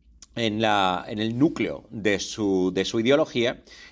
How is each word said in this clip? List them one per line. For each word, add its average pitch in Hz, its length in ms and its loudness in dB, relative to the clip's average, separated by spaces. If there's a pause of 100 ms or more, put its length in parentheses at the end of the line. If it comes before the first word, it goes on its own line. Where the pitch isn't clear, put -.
(360)
en 110 260 0
la, 98 460 2
en 110 120 -8
el 113 200 -4
núcleo 113 520 0
de 101 280 0
su, 95 540 0
de 95 100 0
su 117 160 -4
ideología, 131 640 0 (280)